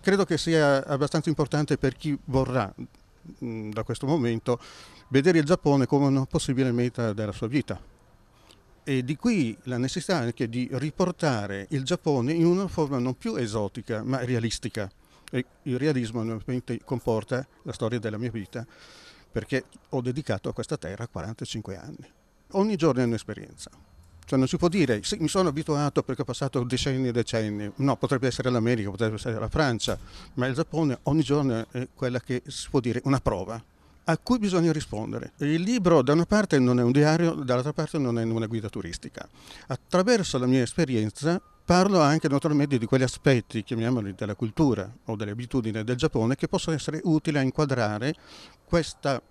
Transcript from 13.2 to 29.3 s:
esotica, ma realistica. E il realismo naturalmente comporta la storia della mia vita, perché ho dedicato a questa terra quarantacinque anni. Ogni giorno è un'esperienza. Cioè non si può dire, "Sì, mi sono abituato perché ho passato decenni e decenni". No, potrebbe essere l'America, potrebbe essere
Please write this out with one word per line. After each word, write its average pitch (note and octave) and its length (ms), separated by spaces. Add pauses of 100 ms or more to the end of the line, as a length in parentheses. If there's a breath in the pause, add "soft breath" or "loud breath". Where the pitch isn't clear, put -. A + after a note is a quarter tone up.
esotica, A2 680
ma B2+ 200
realistica. A2+ 680 (400 soft breath)
E - 140 (180)
il B2 160
realismo A#2+ 440
naturalmente A2+ 600
comporta A#2+ 600 (180)
la B2 100
storia A#2 260
della G#2+ 200
mia A#2+ 120
vita, A2 340 (680 loud breath)
perché B2 300 (240)
ho C3+ 120
dedicato B2 480
a B2 40
questa A#2+ 240
terra F#2 320
quarantacinque G#2 680
anni. - 320 (440)
Ogni G3+ 240
giorno C#3 240
è B2+ 40
un'esperienza. G#2+ 640 (560)
Cioè C3+ 140
non C3 80
si D#3+ 100
può F3 120
dire, C3+ 340
"Sì, G#3 160
mi D#3+ 80
sono F#3 220
abituato D3 560
perché - 180
ho - 20
passato C3 380
decenni B2+ 460
e A#2+ 40
decenni". G#2+ 640
No, C3+ 200
potrebbe C3 320
essere B2 200
l'America, A2+ 420
potrebbe A2 260
essere A2 240